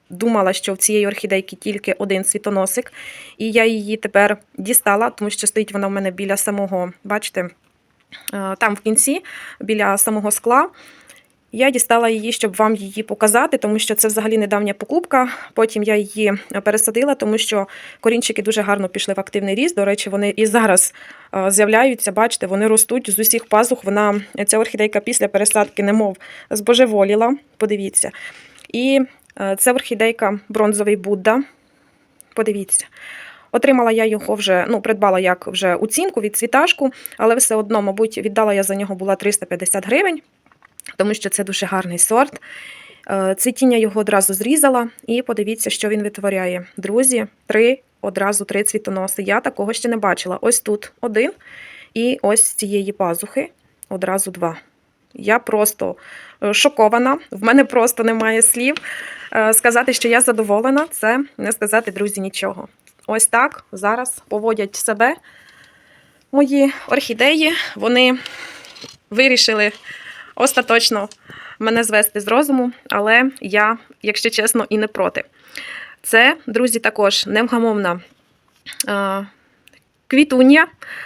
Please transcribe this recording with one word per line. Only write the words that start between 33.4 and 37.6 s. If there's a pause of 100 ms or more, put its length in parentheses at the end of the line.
Отримала
я
його
вже,
ну,
придбала
як
вже
оцінку
від
цвіташку, (260)
але
все
одно,